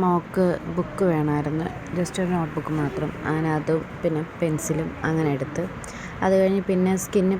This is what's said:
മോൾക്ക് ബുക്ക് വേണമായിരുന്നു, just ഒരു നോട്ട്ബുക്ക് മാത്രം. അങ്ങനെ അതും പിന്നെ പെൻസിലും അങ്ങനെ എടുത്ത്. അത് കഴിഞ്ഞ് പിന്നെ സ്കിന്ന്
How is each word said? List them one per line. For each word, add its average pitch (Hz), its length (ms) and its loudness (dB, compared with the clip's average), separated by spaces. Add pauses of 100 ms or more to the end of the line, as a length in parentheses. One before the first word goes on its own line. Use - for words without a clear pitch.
മോൾക്ക് 180 420 2 (320)
ബുക്ക് 180 360 -2
വേണമായിരുന്നു, 151 540 0 (320)
just 175 240 -4
ഒരു 180 140 0
നോട്ട്ബുക്ക് 151 440 -2
മാത്രം. 147 300 -2 (200)
അങ്ങനെ 156 260 0
അതും 156 260 0 (200)
പിന്നെ 160 200 0 (200)
പെൻസിലും 156 480 0 (180)
അങ്ങനെ 156 300 2
എടുത്ത്. 139 260 -4 (640)
അത് 190 140 4
കഴിഞ്ഞ് 190 300 4
പിന്നെ 185 220 4 (120)
സ്കിന്ന് 190 360 2